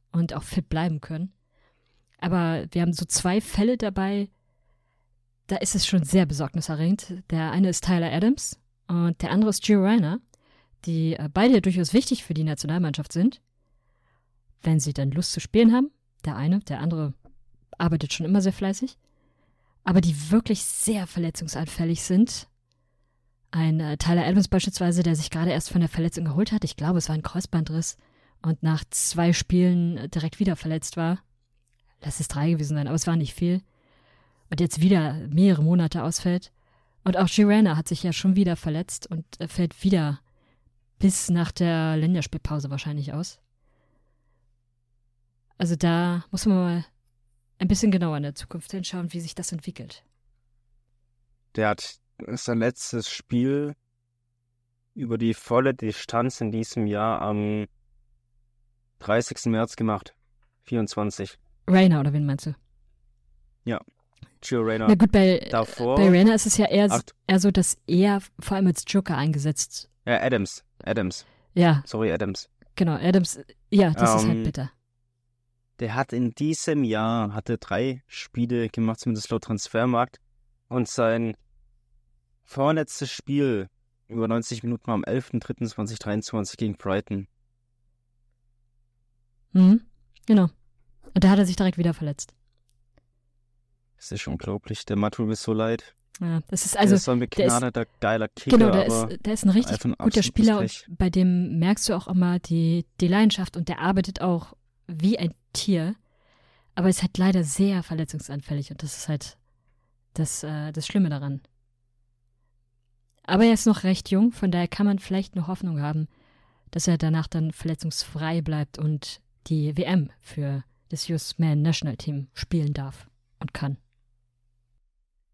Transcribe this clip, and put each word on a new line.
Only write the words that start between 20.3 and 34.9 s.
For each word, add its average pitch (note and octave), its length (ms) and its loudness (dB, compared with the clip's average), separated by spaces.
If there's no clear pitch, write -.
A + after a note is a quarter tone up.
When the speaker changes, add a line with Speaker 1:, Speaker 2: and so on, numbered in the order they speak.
Speaker 1:
wirklich A3 340 2
sehr G3+ 420 -4
verletzungsanfällig E3 960 -4
sind. - 460 2
Ein, D#3+ 300 2
äh, D3+ 180 -4
Tyler E3+ 260 2
Adams F#3 240 2
beispielsweise, F3+ 540 0
der E3 140 2
sich D3+ 120 -4
gerade E3 220 -2
erst D3 180 -4
von F3+ 120 0
der E3 100 2
Verletzung E3+ 340 -4
erholt D#3 280 0
hat. G#3+ 120 -2
Ich - 120 -6
glaube, E3 220 0
es D#3 120 -4
war D#3 40 0
ein D#3 80 -4
Kreuzbandriss E3 760 -4
und D#3+ 220 -2
nach D#3 260 0
zwei - 460 0
Spielen, F3 640 2
äh, - 100 -10
direkt D#3+ 320 -6
wieder F#3+ 160 0
verletzt - 400 -6
war. E3+ 260 -2
Lass C#3+ 200 -8
es D#3 80 -4
drei D3 220 -2
gewesen D3+ 260 -2
sein, D3 100 -2
aber D3 100 -2
es D#3 100 -2
war E3 100 0
nicht D3+ 180 -2
viel. F3+ 280 0
Und D#3 100 -4
jetzt E3+ 200 -2
wieder E3 340 4